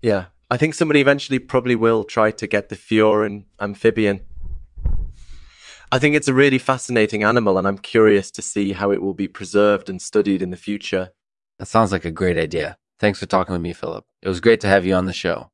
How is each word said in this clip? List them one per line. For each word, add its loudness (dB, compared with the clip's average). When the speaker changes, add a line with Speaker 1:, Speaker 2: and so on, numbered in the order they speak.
Speaker 1:
Yeah, 0
I -2
think -2
somebody 2
eventually 0
probably 0
will 2
try 2
to -8
get -2
the -10
Fioran 2
amphibian. 0
I 0
think 2
it's 0
a 2
really 4
fascinating 0
animal, 2
and 0
I'm -4
curious 4
to -14
see -4
how -2
it 0
will -4
be -4
preserved 0
and -10
studied 0
in -6
the -12
future. -6
Speaker 2:
That -16
sounds 2
like -4
a -4
great -2
idea. -4
Thanks 0
for -10
talking -2
with -4
me, -6
Philip. -10
It -6
was -4
great 4
to -4
have 4
you 0
on 0
the -6
show. -6